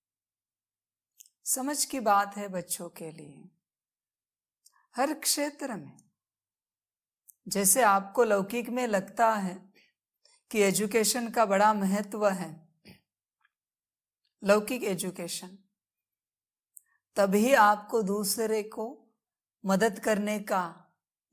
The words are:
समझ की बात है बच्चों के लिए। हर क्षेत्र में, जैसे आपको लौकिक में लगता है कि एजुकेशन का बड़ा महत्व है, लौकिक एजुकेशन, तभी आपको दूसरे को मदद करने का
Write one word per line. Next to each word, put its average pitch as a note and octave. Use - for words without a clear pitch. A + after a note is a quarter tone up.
समझ C#4
की C#4
बात G3+
है G3+
बच्चों F3+
के D#3+
लिए। D#3+
हर C#4
क्षेत्र D4
में, C#3+
जैसे G3
आपको G3
लौकिक G#3+
में B3
लगता A3
है F#3+
कि A3
एजुकेशन G#3+
का A#3
बड़ा G3+
महत्व G#3
है, F3
लौकिक G#3+
एजुकेशन, F#3
तभी G#3
आपको G#3+
दूसरे G#3+
को A3+
मदद G3
करने G#3
का F#3